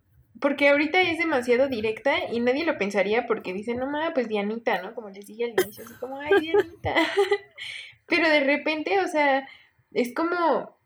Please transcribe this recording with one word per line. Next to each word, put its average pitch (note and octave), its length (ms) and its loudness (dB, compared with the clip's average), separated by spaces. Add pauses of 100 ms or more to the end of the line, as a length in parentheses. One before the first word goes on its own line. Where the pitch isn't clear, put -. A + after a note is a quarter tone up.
(400)
porque C#4+ 300 4
ahorita D4+ 320 4
es E4 160 0
demasiado C4 500 2
directa A3+ 460 -2 (180)
y A#3 80 -2
nadie B3+ 240 0
lo D#4 140 0
pensaría G3+ 480 0
porque G3+ 260 -4
dice, G#3+ 220 -6
"No B3+ 120 -4
ma, D4+ 280 -4
pues B3 140 0
Dianita", G#3+ 520 -2
¿no? G#3 140 -12
Como G#3+ 160 -14
les G3+ 160 -18
dije G#3+ 180 -8
al A#3+ 60 -4
inicio, G#3 340 -4
así A#3 160 -20
como, C4 180 -10
"Ay, D#4+ 220 2
Dianita". - 540 0
<laughs> - 1120 -2
Pero E4 240 2
de D4+ 100 6
repente, D4+ 600 0
o F#4 60 0
sea, C#4 400 2 (460)
es A#3+ 220 -2
como - 720 0